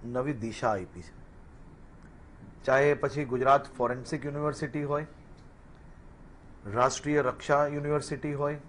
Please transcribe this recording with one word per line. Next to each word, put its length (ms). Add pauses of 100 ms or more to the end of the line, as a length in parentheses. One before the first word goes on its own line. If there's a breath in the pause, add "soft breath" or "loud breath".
નવી 320
દિશા 340
આપી 300
છે. 100 (1500)
ચાહે 320
પછી 300
ગુજરાત 460
ફોરેન્સિક 540
યુનિવર્સિટી 600
હોય, 220 (1700)
રાષ્ટ્રીય 500
રક્ષા 440
યુનિવર્સિટી 680
હોય 360